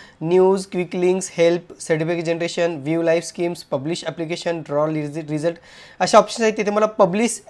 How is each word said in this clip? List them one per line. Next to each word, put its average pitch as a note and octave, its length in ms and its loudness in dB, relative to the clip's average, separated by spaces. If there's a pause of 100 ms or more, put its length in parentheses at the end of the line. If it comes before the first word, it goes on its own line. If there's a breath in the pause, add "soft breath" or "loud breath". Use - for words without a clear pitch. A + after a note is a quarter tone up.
(220 loud breath)
न्यूज, F#3 440 4
क्विक F3+ 300 -6
लिंक्स, F3+ 400 0
हेल्प, E3+ 440 0
सर्टिफिकेट E3 440 -2
जनरेशन, E3+ 520 -2
व्ह्यू D#3 260 -2
लाईव्ह E3 240 2
स्कीम्स, E3+ 380 -6
पब्लिश D#3 400 -6
ॲप्लिकेशन, E3 560 -6
ड्रॉ D3 260 0
रिझ-, D#3 440 -6
रिझल्ट D#3 260 -2 (440 loud breath)
अशा F#3 180 6
ऑप्शन्स G#3 240 4
आहेत. A3 140 2
तिथे G#3 140 -2
मला G#3+ 160 2
पब्लिश G#3+ 640 0